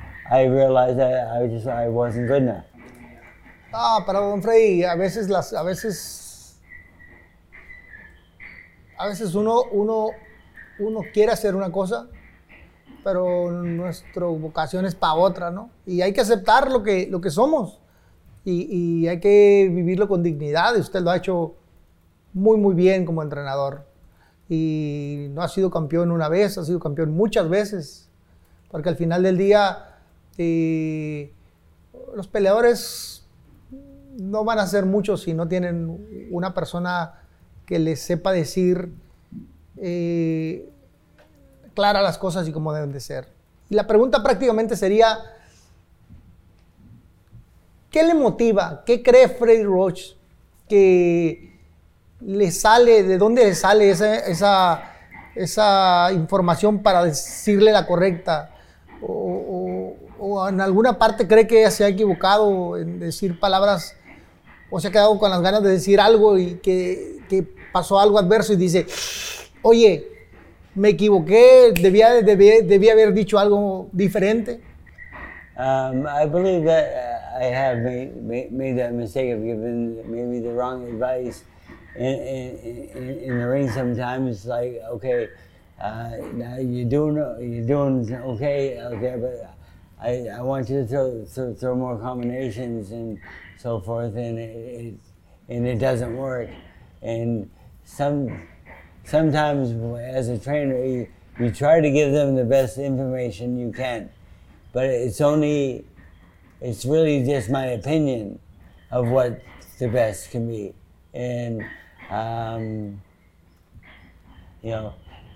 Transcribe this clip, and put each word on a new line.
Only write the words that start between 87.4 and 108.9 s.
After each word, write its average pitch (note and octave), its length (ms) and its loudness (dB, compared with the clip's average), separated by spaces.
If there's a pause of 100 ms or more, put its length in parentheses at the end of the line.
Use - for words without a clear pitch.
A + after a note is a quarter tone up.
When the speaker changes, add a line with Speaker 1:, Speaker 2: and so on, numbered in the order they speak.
Speaker 1:
doing C3 460 -2
okay C3 640 -6
out A#2+ 200 -12
there, B2+ 180 -6
but A#2+ 380 -10 (460)
I, A#2+ 260 -6
I G#2+ 140 -12
want C3 280 -6
you C#3 120 -2
to A2+ 60 -4
throw, B2+ 380 -4
throw, B2+ 280 -10
throw B2+ 220 -6
more B2+ 220 -6
combinations," A#2+ 920 -8
and A2+ 280 -12 (380)
so A#2 220 -8
forth, A#2 360 -8
and A#2 240 -8
it, - 20 -12
it, A#2 520 -16 (560)
and A#2+ 180 -4
it A#2+ 120 -4
doesn't B2 380 -2
work. B2+ 320 -8 (520)
And A#2 480 -6 (340)
some, C#3+ 640 -6 (560)
sometimes D3 680 0 (280)
as B2 300 -6
a A#2+ 100 -6
trainer, C3+ 440 -4
you, B2+ 240 -4 (320)
you A#2+ 120 0
try D3+ 280 4
to D3+ 120 2
give C#3+ 200 2
them C#3+ 240 2
the B2+ 100 0
best C3 320 0
information B2+ 840 -6
you A#2 120 -8
can, B2 380 -8 (600)
but B2+ 140 -2
it's B2 360 -2
only, D3 640 0 (760)
it's A#2 260 -10
really D3 380 0
just B2+ 260 -2
my C3+ 160 -2
opinion B2+ 720 -4 (500)
of A#2+ 200 -4